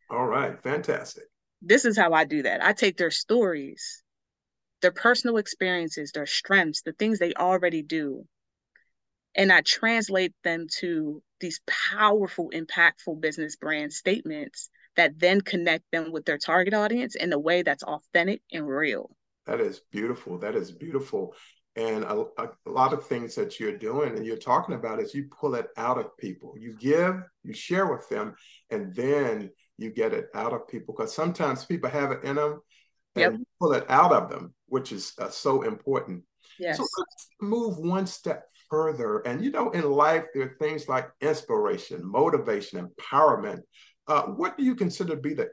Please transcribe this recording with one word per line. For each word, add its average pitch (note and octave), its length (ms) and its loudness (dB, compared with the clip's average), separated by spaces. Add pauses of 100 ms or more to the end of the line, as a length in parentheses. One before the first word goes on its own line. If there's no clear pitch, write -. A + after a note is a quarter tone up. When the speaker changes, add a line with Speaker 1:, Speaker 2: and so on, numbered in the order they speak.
(120)
Speaker 1:
All B2 160 0
right, B2+ 340 0
fantastic. - 640 -4 (400)
Speaker 2:
This G#3 200 6
is A3 140 2
how E3+ 160 6
I D#3 120 6
do C#3 180 0
that. G#2 200 0
I G3+ 100 6
take G3 240 2
their E3+ 120 2
stories, - 920 0 (800)
their F3+ 100 6
personal A#3 460 4
experiences, F3 720 -2
their D3 160 -6
strengths, F3 540 2
the D#3+ 100 -8
things G#3+ 260 0
they F3 160 0
already F3 480 2
do, D3 460 -6 (1080)
and G3 180 6
I E3+ 100 8
translate G3+ 720 2 (100)
them E3 240 -2 (120)
to D#3 440 -2 (160)
these E3 260 -8
powerful, G3+ 880 2
impactful D#3+ 640 0
business D#3 360 -4
brand D3+ 380 -6
statements - 760 -4 (260)
that D#3 220 4
then F#3 240 6
connect E3+ 500 0
them E3 200 -2
with D#3 140 -6
their D3 120 0
target F3+ 360 2
audience A3+ 420 0
in F3 180 -2
a D3 60 2
way F3 240 2
that's C#3+ 200 0
authentic F3 580 0 (100)
and D#3 160 -8
real. C3+ 420 -2 (380)
Speaker 1:
That A#2 140 -2
is G2 200 -2 (100)
beautiful. G#2 480 -6
That G#2 160 -4
is F#2 160 -2
beautiful. G2 640 -6 (440)
And A2 260 -2
a, G#2+ 220 -2 (120)
a, A2+ 120 -6 (180)
a - 20 -8
lot C3 240 2
of C#3 140 -6
things A#2+ 280 -6
that G2+ 240 -4
you're G#2 180 -4
doing A#2+ 380 -4
and A2 100 -6
you're A2+ 120 -6
talking B2+ 380 0
about A2+ 260 -4
is G#2+ 140 -8
you C#3 140 -6 (100)
pull C3+ 160 -2
it A2+ 120 -4 (100)
out A#2+ 200 0
of A2 200 -8
people. F2+ 420 -12
You A2+ 180 -16
give, E3 380 2 (280)
you - 100 -12
share F#3 340 0
with C3+ 220 -4
them, G#2+ 260 -6 (340)
and G2+ 240 -6
then A#2+ 580 0 (260)
you A2 120 -10
get A2 240 0
it - 220 -4
out A#2 180 -4
of A#2 140 -8
people. - 260 -12
'Cause - 220 -6
sometimes D#3 500 -2
people C#3 240 -4
have C3+ 220 -2
it B2+ 120 -6
in C#3 120 -4
them D3 260 0 (540)
and F3 60 0
Speaker 2:
Yep. F3 120 4
Speaker 1:
you A3+ 120 -10 (140)
pull E3 120 2
it B2 180 -2
out D#3+ 220 6
of - 180 4
them, - 240 -12 (140)
which B2+ 240 -4
is, G2 280 -10
uh, G#2+ 100 -6
so C3+ 320 0
important. B2 640 -4 (340)
Speaker 2:
Yes. E3+ 160 -2
Speaker 1:
So C4 80 -2 (140)
let's - 300 -10 (120)
move G#3 380 -2
one F3+ 280 0
step - 400 -6 (240)
further. C3+ 500 0
And, B2 220 -4
you C4+ 100 0
know, C#4 180 -2
in D#3+ 200 0
life, D#3 440 4
there C3+ 100 0
are B2+ 160 -8
things D#3 300 -4
like B2+ 200 -2 (120)
inspiration, G#2+ 840 0
motivation, G#2 840 0
empowerment. A#2 720 2 (440)
Uh, D3 180 2
what G3 340 -4
do C#4 80 0
you B3+ 100 2
consider F3 400 -2
to C3+ 60 -8
be D3 120 -4
the - 200 -2